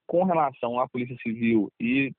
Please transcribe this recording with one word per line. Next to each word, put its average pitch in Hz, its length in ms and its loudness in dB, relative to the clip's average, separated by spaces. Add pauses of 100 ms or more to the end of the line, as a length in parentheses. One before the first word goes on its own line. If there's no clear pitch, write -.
com 175 180 2
relação 139 540 0
à 131 100 0
Polícia 123 340 -6
Civil 113 480 2 (100)
e 127 380 0